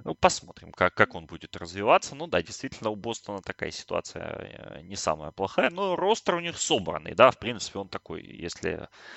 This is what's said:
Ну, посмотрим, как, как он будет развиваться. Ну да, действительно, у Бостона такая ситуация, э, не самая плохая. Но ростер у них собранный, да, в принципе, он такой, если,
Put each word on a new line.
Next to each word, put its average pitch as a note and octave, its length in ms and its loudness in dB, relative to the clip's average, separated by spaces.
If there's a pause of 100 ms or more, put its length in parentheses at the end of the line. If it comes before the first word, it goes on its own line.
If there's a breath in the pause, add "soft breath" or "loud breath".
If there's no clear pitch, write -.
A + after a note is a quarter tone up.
Ну, - 100 -4
посмотрим, - 560 0
как, F2+ 240 4
как G#2 200 6
он E2+ 120 -10
будет - 300 -14
развиваться. G2+ 580 2
Ну D#3 120 -8
да, F2 160 2
действительно, A2+ 480 -6
у G#2+ 40 -4
Бостона G#2 460 -6
такая D#2+ 300 -6
ситуация, - 1080 -8
э, - 40 -14
не F#2+ 140 -12
самая D#2 340 -2
плохая. G2 400 2
Но F#3 240 -2
ростер F3+ 400 2
у E3+ 60 -2
них E3+ 180 -6
собранный, E2+ 560 0
да, A#2+ 160 10
в - 80 -16
принципе, G#2 400 -6
он G2 100 -8
такой, - 340 -10
если, - 680 -6 (260 loud breath)